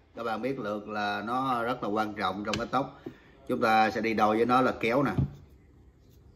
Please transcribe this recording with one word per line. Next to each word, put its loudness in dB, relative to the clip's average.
Các -8
bạn -4
biết -2
lược -6
là -4
nó -2
rất -4
là -4
quan -2
trọng -4
trong 0
cái -4
tóc. -2
Chúng -2
ta 6
sẽ -2
đi 0
đôi 4
với 4
nó 4
là 2
kéo 2
nè, 0